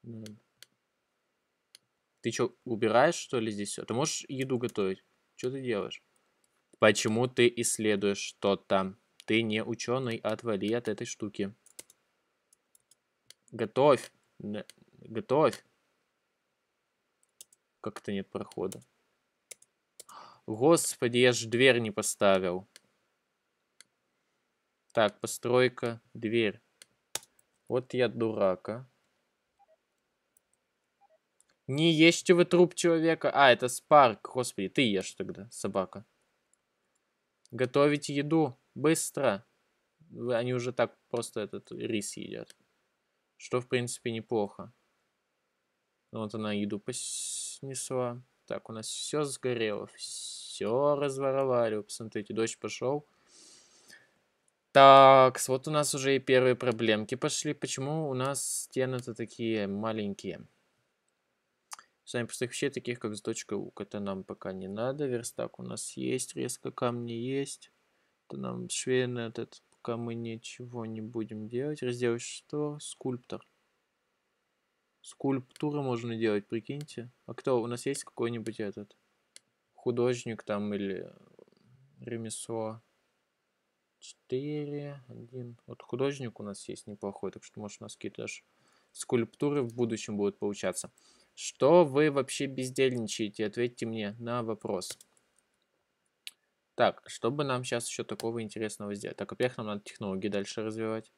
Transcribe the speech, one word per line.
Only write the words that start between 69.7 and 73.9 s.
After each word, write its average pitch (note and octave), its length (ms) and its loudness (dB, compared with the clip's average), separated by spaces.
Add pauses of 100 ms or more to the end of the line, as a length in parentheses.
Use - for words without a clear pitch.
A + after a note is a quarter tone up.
пока - 260 -8
мы A#2 160 -6
ничего A#2 720 -10
не A2 160 -10
будем A2 460 -8
делать. C#3 340 -6
Разделать A#2+ 400 -2
что? D3 580 -8
Скульптор. - 640 -10 (1600)